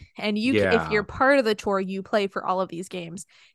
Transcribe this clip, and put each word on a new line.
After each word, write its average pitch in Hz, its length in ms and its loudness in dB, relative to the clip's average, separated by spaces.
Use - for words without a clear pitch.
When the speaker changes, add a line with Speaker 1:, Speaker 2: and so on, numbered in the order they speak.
Speaker 1:
and 208 200 -2
you 233 180 2
ca-, 196 140 6
if 165 140 4
Speaker 2:
Yeah. 160 60 -6
Speaker 1:
you're 214 140 0
part 269 360 4
of 233 60 2
the 214 100 2
tour, 202 240 -2
you 190 240 -6
play 202 240 0
for - 180 -8
all 185 160 0
of 185 80 -4
these 170 200 -10
games. 170 360 -10